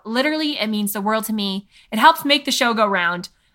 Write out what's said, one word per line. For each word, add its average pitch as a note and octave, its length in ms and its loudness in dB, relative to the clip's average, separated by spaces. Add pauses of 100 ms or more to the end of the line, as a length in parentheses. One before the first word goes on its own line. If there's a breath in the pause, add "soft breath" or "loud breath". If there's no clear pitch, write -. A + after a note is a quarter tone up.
literally, D4 540 -2
it G#3+ 80 -2
means G#3 260 -2
the G#3 80 -6
world G#3+ 240 0
to A3 80 -4
me. G3 340 -4 (240 soft breath)
It A3 60 -4
helps D#4+ 260 6
make C#4+ 220 2
the C4+ 60 -2
show A#3+ 240 0
go A3 100 2
round. F3 440 -2 (260)